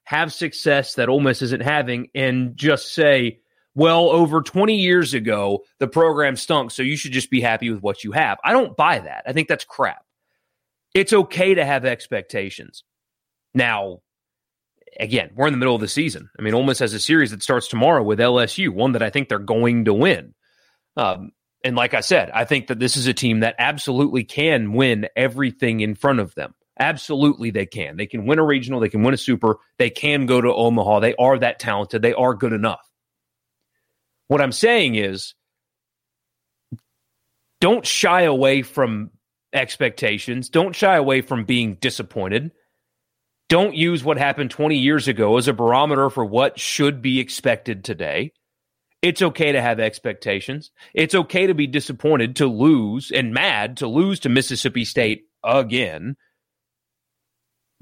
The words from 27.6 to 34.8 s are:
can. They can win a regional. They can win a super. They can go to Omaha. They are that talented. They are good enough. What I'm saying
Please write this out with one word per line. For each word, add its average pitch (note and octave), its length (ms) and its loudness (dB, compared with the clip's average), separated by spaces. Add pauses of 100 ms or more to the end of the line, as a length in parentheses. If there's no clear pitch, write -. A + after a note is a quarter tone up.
can. D#2 300 -10
They G#2 100 -8
can G#2+ 200 -8
win D3 120 2
a D#3+ 60 2
regional. C3 380 -2
They G#2+ 80 0
can G#2+ 120 0
win B2+ 120 4
a B2 40 -2
super. A2+ 420 0 (180)
They A#2+ 120 2
can D3 360 -2
go B2 160 2
to A#2+ 120 2
Omaha. A2 460 2
They A2+ 160 2
are B2+ 240 2
that A#2+ 200 -2
talented. G#2 420 -4
They A#2 120 4
are B2+ 200 2
good A2 180 -2
enough. G#2+ 340 -2 (1400)
What C#3+ 140 4
I'm C#3+ 100 2
saying G#3+ 440 2